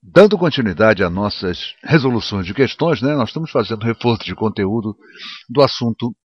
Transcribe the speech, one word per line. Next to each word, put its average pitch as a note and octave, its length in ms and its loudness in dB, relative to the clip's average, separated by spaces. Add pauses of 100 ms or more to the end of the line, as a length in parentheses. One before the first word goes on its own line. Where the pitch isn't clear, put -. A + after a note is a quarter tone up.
Dando G3+ 280 6
continuidade A2 640 2
às F2 80 0
nossas F#2+ 720 -6
resoluções A#2+ 640 0
de F#2+ 80 -8
questões, C3+ 480 0
né, C#3 140 0
nós B2 140 0
estamos D#3 220 -8
fazendo A2 340 -2
reforço A#2 380 0
de F#2 100 -8
conteúdo G#2+ 640 -2 (540)
do B2+ 120 2
assunto A#2+ 640 0